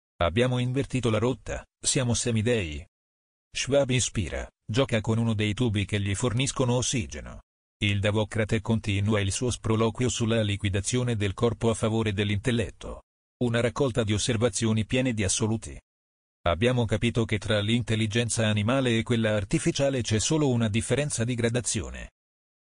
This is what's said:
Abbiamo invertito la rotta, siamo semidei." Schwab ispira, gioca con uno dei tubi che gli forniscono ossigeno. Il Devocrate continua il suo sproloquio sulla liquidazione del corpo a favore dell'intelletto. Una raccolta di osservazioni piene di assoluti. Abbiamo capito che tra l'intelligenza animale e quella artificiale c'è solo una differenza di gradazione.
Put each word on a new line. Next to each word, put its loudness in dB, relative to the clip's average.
Abbiamo 2
invertito -2
la 2
rotta, -2
siamo 0
semidei." 0
Schwab 0
ispira, -2
gioca 0
con 0
uno 0
dei 0
tubi 0
che -2
gli -2
forniscono 0
ossigeno. -4
Il 2
Devocrate 0
continua 0
il 0
suo -2
sproloquio 0
sulla 0
liquidazione -2
del -2
corpo 0
a 0
favore 0
dell'intelletto. -2
Una 2
raccolta 0
di 0
osservazioni 0
piene 0
di -2
assoluti. -2
Abbiamo 2
capito 0
che -2
tra 0
l'intelligenza 0
animale 2
e -2
quella 2
artificiale 0
c'è 0
solo 2
una 2
differenza 0
di -2
gradazione. -2